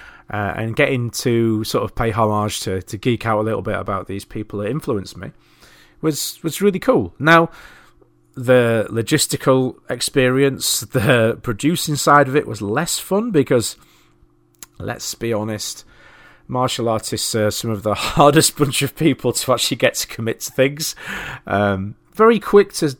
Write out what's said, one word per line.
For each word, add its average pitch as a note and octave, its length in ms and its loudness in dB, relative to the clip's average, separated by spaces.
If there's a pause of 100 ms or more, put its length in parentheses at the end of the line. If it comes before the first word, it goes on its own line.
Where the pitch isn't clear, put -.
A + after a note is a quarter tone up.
(320)
Uh, G#2 240 -4
and A2+ 200 -6
getting C3 340 0
to A2+ 540 0
sort A2 200 -2
of - 120 -8
pay A#2 160 -2
homage G#2 500 0
to, F#2+ 220 -6
to - 140 -12
geek A#2 280 -2
out A2 140 0
a - 20 2
little G#2+ 220 -4
bit G2+ 120 -4
about F#2+ 320 -6
these G2 180 -10
people G#2+ 340 -10
that G2+ 100 -4
influenced A#2+ 480 -6
me F2 140 -14 (680)
was, - 420 -4
was D#3+ 180 -6
really G3 160 4
cool. C#3+ 400 0
Now, E3 320 6 (880)
the A#2+ 560 4
logistical C3 840 0 (120)
experience, C3 920 0
the A#2 600 2
producing D3 540 -2
side D3 320 4
of C3 80 -2
it - 120 0
was G#2 140 -8
less A#2 380 -4
fun G#3+ 320 -2
because, C3 440 2 (1000)
let's - 380 -10
be A#2 180 -4
honest, G#2+ 500 -6 (640)
martial B2 420 -2
artists - 460 -4
are G#2+ 160 2
some - 180 -6
of G2+ 140 -4
the G#2+ 100 0
<laughs> - 20 0
hardest D3 640 4
bunch C3+ 240 0
of C#3 140 -4
people C3 380 0
to - 200 -2
actually A#2 240 -2
get - 180 2
to - 120 -6
commit - 340 -6
to - 100 -10
things. C#3+ 440 -2 (520)
Um, G2+ 480 -2 (180)
very A3 260 6
quick G3+ 340 4
to, C#3+ 260 -2